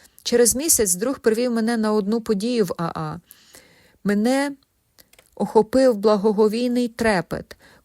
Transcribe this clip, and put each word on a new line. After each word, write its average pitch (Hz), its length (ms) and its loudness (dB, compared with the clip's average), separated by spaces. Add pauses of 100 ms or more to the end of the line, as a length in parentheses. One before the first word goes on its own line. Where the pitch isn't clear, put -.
(220)
Через 240 340 2
місяць 254 380 0
друг 240 240 -4
привів 233 340 0
мене 226 240 0
на 214 160 0
одну 214 280 0
подію 226 440 -2
в 170 140 -4
А 170 160 -4
А. 160 260 -8 (840)
Мене 254 480 0 (800)
охопив 220 640 2
благоговійний 220 920 0
трепет, - 680 -4 (280)